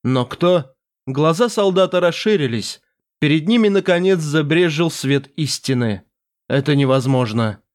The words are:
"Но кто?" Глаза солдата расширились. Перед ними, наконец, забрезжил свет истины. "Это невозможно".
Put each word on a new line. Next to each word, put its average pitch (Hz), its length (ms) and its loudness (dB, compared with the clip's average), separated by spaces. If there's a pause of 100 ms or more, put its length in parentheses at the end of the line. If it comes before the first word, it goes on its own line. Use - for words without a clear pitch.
"Но 127 220 -2
кто?" 175 480 -2 (320)
Глаза 160 420 0
солдата 185 520 0
расширились. 160 800 -2 (420)
Перед 156 260 2
ними, 226 200 4
наконец, 185 520 2
забрезжил 156 720 0
свет 139 460 -4
истины. 123 680 -4 (440)
"Это 139 260 0
невозможно". 127 880 0 (120)